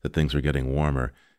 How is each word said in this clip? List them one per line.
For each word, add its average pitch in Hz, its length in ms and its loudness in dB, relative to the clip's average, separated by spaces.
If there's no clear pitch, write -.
that - 120 -6
things 76 200 2
are 71 80 0
getting 67 320 0
warmer 69 400 0